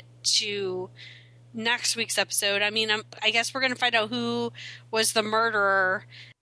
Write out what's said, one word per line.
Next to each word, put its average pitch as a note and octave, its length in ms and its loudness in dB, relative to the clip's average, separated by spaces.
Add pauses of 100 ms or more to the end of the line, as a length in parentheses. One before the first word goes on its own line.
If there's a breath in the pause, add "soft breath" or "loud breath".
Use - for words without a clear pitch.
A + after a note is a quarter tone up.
(240)
to G3 680 -2 (640 loud breath)
next A#3 440 0
week's A3+ 200 -2
episode. G3+ 440 0
I G#3 80 2
mean, A3 200 0
I'm, G#3+ 140 0 (180)
I G#3+ 100 2
guess A3+ 220 0
we're C4 80 -2
gonna B3+ 140 2
find B3 200 0
out A3 140 4
who A#3 440 -2 (380 loud breath)
was A3 220 2
the A3+ 100 4
murderer. G#3 840 2 (360 loud breath)